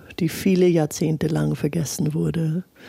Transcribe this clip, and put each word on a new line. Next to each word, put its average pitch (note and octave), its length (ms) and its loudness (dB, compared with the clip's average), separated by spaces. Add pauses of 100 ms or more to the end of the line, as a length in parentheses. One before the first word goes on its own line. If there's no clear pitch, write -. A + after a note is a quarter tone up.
(200)
die E3 80 0
viele F#3 380 2
Jahrzehnte D#3+ 600 2
lang D3+ 280 0
vergessen D3+ 560 -2
wurde. E3 520 -2 (240)